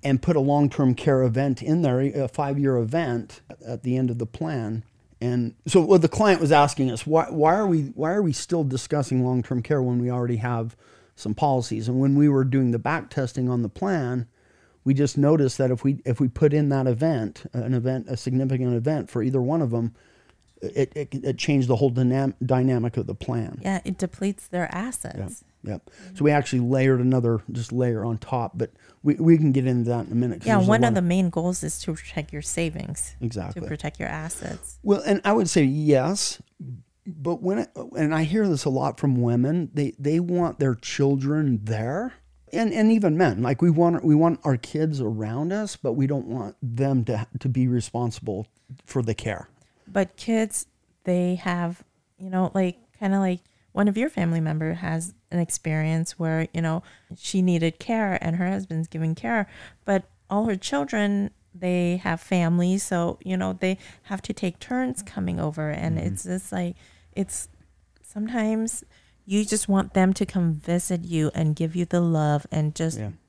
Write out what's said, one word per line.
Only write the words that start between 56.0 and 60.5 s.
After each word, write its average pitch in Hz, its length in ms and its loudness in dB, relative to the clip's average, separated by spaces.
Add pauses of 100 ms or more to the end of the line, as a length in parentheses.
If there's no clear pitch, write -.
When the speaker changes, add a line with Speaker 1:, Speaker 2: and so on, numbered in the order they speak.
Speaker 2:
where, 160 360 0
you 165 80 -4
know, 165 200 -2 (340)
she - 280 -2
needed 165 360 2
care 220 400 -2
and 165 180 -2
her 180 120 -2
husband's 185 380 -4
giving 160 260 -4
care, 226 340 -2 (380)
but 196 180 0 (240)
all 208 180 0
her 220 100 0